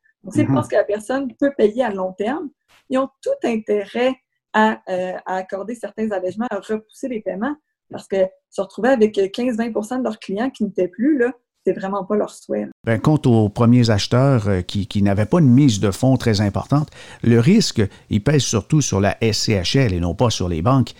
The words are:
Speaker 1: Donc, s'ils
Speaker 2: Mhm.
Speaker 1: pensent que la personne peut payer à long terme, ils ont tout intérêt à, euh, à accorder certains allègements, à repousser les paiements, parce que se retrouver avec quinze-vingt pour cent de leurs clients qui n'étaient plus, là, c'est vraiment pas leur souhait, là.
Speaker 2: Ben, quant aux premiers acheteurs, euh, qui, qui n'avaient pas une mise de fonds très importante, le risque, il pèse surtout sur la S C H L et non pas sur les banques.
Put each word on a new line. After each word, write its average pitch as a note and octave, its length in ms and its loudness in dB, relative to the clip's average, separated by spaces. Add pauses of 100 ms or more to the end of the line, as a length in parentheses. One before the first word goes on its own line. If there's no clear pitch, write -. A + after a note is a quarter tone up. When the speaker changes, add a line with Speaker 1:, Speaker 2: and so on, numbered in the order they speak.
(240)
Speaker 1:
Donc, - 120 -12
s'ils D4 120 2
Speaker 2:
Mhm. C4+ 80 2
Speaker 1:
pensent B3 120 0
que - 80 -4
la G#3 80 4
personne B3 560 -6
peut C#4+ 180 0
payer A3 260 2
à A#3 60 -4
long F#3 240 -6
terme, C4+ 360 -6 (400)
ils B3+ 80 -2
ont C4+ 120 -2 (120)
tout C#5 260 -4
intérêt A3+ 680 -2 (380)
à, A3 360 2
euh, F#3 240 -4 (120)
à F#3 100 -6
accorder G3 400 -8
certains A3 360 -8
allègements, F#3 380 -4
à G3+ 100 -6
repousser A3 480 -8
les A#3 140 -8
paiements, G#3 340 -6 (340)
parce - 180 -16
que F#3+ 180 0 (240)
se - 120 -6
retrouver G3 280 -2
avec G#3+ 240 2 (180)
quinze-vingt A#3+ 400 -4
pour A3 140 -6
cent B3+ 120 -6
de C4 60 -4
leurs A3 160 -6
clients A3 300 -6
qui - 160 -6
n'étaient F#3 220 -2
plus, C4+ 300 -2
là, B3 140 0 (340)
c'est F#3+ 80 2
vraiment F#3+ 300 -6
pas G#3+ 120 -4
leur G#3 160 -2
souhait, - 340 -8
là. - 60 -14 (120)
Speaker 2:
Ben, A2+ 160 0
quant D3+ 260 2
aux A2+ 240 4
premiers A#2+ 400 4
acheteurs, A#2+ 580 2
euh, F#2+ 140 0
qui, F#2+ 260 -6
qui G#2 140 -2
n'avaient G2+ 240 2
pas - 140 2
une D3 100 6
mise A#2+ 300 6
de G2+ 120 0
fonds C3 260 2
très G#2+ 240 0
importante, G#2 480 0 (340)
le A#2 160 6
risque, F3 420 4 (280)
il G2+ 140 0
pèse C#3+ 180 2
surtout A#2+ 400 0
sur G#2+ 180 0
la G2 220 0
S A2 220 0
C A2+ 100 0
H F#2 240 0
L B2 160 2
et F2 60 -2
non E2+ 160 -2
pas B2 140 0
sur F#2 200 -4
les E2 120 -4
banques. B2 380 2